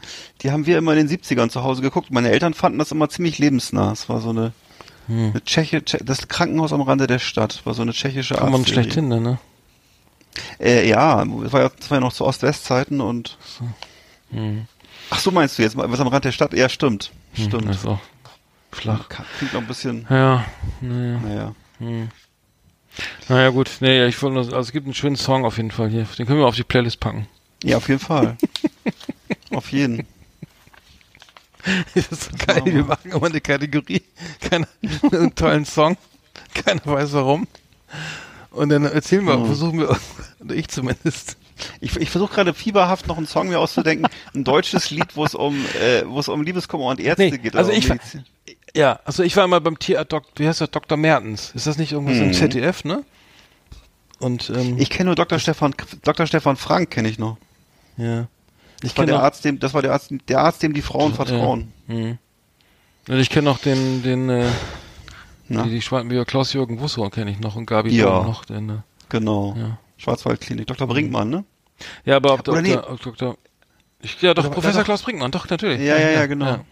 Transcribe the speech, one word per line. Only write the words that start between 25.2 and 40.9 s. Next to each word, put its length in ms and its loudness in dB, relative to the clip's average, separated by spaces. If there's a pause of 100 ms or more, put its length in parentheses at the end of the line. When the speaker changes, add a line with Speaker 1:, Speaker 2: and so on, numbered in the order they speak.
Speaker 2:
auf 100 -2
jeden 140 -2
Fall 180 -2
hier. 180 0 (120)
Den 80 -4
können 120 4
wir 80 6
auf 100 4
die 80 -2
Playlist 360 0
packen. 260 -4 (360)
Speaker 1:
Ja, 160 2
auf 100 -6
jeden 120 2
Fall. 360 0 (560)
Speaker 2:
<laughs> 580 -12
Speaker 1:
Auf 220 -6
jeden. 340 0 (1900)
Speaker 2:
Das 140 2
ist 160 -10
so 120 -12
Speaker 1:
Das 100 -4
Speaker 2:
geil. 120 4
Speaker 1:
machen 80 0
wir. 80 2
Speaker 2:
Wir 100 4
machen 260 -4
immer 160 0
eine 140 -2
Kategorie. 640 -2 (380)
Keiner, 280 0 (200)
<laughs> 240 2
einen 220 4
tollen 300 2
Song. 320 2 (580)
Keiner 300 0
weiß 300 0
warum. 320 2 (1040)
Und 180 0
dann 160 4
erzählen 420 2
wir, 80 6
Speaker 1:
Hm. 120 2
Speaker 2:
versuchen 340 0
wir, 160 2 (520)
<laughs> 60 -6
ich 140 -4
zumindest. 680 -6 (440)